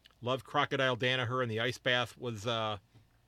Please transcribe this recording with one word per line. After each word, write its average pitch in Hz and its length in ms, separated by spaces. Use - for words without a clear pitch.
Love 123 220
Crocodile 135 520
Danaher, 127 460
and 120 80
the 110 100
ice 120 160
bath 123 400
was, 117 300
uh, 110 320